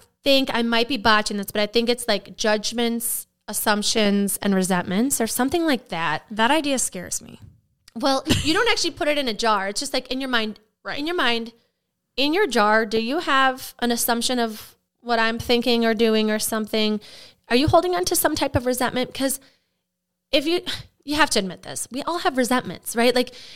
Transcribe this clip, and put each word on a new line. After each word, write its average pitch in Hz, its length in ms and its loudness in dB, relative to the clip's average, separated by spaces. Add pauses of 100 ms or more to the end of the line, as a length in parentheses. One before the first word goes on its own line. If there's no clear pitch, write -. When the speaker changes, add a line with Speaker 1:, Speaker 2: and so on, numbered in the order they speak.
(240)
Speaker 1:
think 269 280 4
I 233 100 2
might 233 260 2
be 277 80 -4
botching 214 400 2
this, 196 140 -6
but 214 100 -2
I 208 60 0
think 233 220 0
it's, 240 200 -2
like, 196 280 -2
judgments, 226 920 -2 (200)
assumptions, 208 960 2
and 202 120 2
resentments 190 680 0
or 226 60 0
something 269 400 0
like 262 220 0
that. 160 420 -2
Speaker 2:
That 226 200 2
idea 285 280 0
scares - 440 -6
me. - 180 -20 (540)
Speaker 1:
Well, 269 280 0 (220)
you 302 100 2
don't 466 160 2
actually 349 220 0
put 311 160 -2
it 294 100 0
in 269 80 -2
a 220 80 -4
jar. 214 340 0
It's 208 120 -6
just, 277 120 -8
like, 269 180 -4
in 262 100 -6
your 269 100 -6
mind, 220 300 -2 (240)
Speaker 2:
Right. 190 140 -8
Speaker 1:
in 294 80 -4
your 359 100 -2
mind, 233 360 0 (640)
in 285 160 0
your 403 140 2
jar, 220 400 2
do 220 160 -2
you 262 160 -2
have 269 640 0
an 240 100 0
assumption 240 480 0
of 220 380 -6 (240)
what 233 180 0
I'm 226 200 0
thinking 240 460 2
or 226 100 4
doing 220 360 2
or 214 80 0
something? 214 640 -2 (480)
Are 233 80 2
you 277 120 4
holding 359 260 4
on 349 120 0
to 349 100 -2
some 311 180 2
type 294 200 -2
of 247 120 0
resentment? 254 480 -2
'Cause 269 260 -4 (880)
if 285 160 0
you, 349 140 0 (440)
you 294 120 -4
have 302 140 4
to - 80 0
admit 185 240 -6
this. - 280 -10
We 262 120 -8
all 339 160 -4
have 339 180 -2
resentments, 247 580 -2
right? 240 200 2
Like, 247 200 -2 (220)